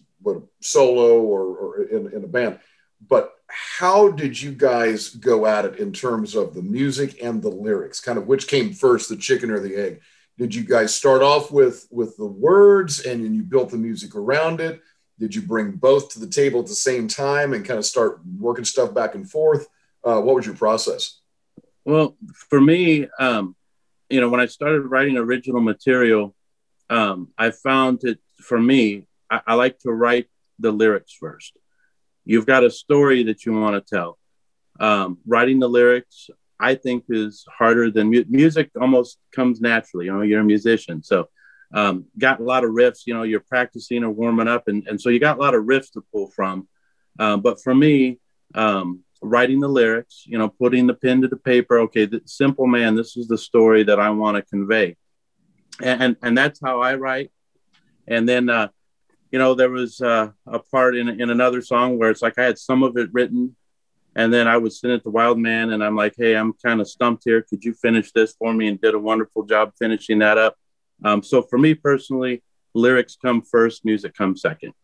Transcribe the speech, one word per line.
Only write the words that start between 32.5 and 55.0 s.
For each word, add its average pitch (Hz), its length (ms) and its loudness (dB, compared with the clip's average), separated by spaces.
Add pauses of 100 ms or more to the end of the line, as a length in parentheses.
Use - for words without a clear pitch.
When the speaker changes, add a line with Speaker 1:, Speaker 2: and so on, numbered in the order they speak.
Speaker 2:
a 120 80 6
story 139 540 2
that 110 200 -6
you 113 80 -4
wanna 107 280 -2
tell. 87 360 -8 (600)
Um, 98 480 -2
writing 120 320 2
the 127 100 2
lyrics, 123 640 0 (300)
I 131 160 0
think, 123 320 -6
is 107 400 -4
harder 117 420 2
than 107 200 2
mu-, 120 180 4
music 151 420 2 (100)
almost 127 380 2 (160)
comes 123 260 0
naturally. 113 460 -4
You 95 60 -6
know, 101 100 -4
you're 107 200 2
a - 20 2
musician. 104 580 0
So, 87 280 -2 (440)
um, 98 300 -2 (120)
got 131 220 0
a 117 60 -8
lot 127 180 0
of 113 80 0
riffs, 120 380 2
you 120 60 -4
know, 113 100 -6
you're 107 160 -2
practicing 120 640 -4
or 110 60 -2
warming 113 360 0
up. 120 220 -2
And, 104 180 -4
and 104 140 -8
so 123 80 -4
you 120 100 4
got 147 200 2
a - 20 -2
lot 139 160 2
of 107 80 0
riffs 135 300 -2
to 110 180 -16
pull 98 180 -6
from. 95 380 -8 (500)
Um, 104 220 0
but 113 200 0
for 131 140 0
me, 135 460 4 (340)
um, 98 460 -2 (200)
writing 123 380 0
the 143 80 0
lyrics, 117 580 0
you 117 140 -8
know, 110 100 -2
putting 123 380 2
the 120 80 2
pen 127 280 0
to 131 60 0
the 131 80 -8
paper, 123 440 2
okay, 110 260 0
the 107 200 -6
Simple 135 420 0
Man, 117 260 2
this 113 220 -4
is 120 100 -8
the 113 120 -2
story 110 440 4
that 101 160 2
I 104 120 0
wanna 107 320 -2
convey. 101 540 -2 (880)